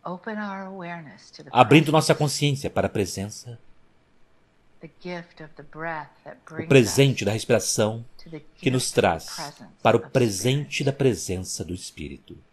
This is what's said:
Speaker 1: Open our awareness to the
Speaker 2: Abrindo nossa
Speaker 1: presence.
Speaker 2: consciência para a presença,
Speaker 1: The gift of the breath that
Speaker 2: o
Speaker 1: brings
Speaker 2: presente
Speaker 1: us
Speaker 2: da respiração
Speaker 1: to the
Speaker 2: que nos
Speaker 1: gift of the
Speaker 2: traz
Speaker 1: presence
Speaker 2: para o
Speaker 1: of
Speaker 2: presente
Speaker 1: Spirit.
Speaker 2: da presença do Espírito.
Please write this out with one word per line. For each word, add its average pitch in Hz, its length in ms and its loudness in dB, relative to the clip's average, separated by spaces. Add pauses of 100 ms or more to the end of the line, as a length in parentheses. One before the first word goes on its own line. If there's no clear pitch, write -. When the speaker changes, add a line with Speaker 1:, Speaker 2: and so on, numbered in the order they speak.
Speaker 1:
Open 180 320 -8
our 196 300 -8
awareness 170 640 -14
to - 120 -20
the 143 80 -18
Speaker 2:
Abrindo 139 400 6
nossa 151 220 4
Speaker 1:
presence. - 60 0 (180)
Speaker 2:
consciência 139 320 -2
para 98 180 0
a - 20 0
presença, 104 720 -6 (1200)
Speaker 1:
The 165 100 -18 (120)
gift 170 420 -12
of 151 120 -18
the 147 80 -20
breath 156 460 -10 (140)
that - 140 -18 (100)
Speaker 2:
o 165 80 -20
Speaker 1:
brings 160 140 -8
Speaker 2:
presente 131 540 4
Speaker 1:
us - 20 -2
Speaker 2:
da 101 60 2
respiração 113 720 0 (200)
Speaker 1:
to 165 80 -20
the 156 100 -14 (140)
Speaker 2:
que - 160 0
nos 123 140 0
Speaker 1:
gift - 80 -6
of - 20 0
the 120 60 4
Speaker 2:
traz 85 240 2 (100)
Speaker 1:
presence 143 380 -14 (100)
Speaker 2:
para 113 140 6
o - 20 4
Speaker 1:
of - 100 -8
Speaker 2:
presente 123 680 0
Speaker 1:
Spirit. - 80 -2
Speaker 2:
da 135 80 0
presença 95 680 -2
do 85 100 -6
Espírito. 73 600 -12 (180)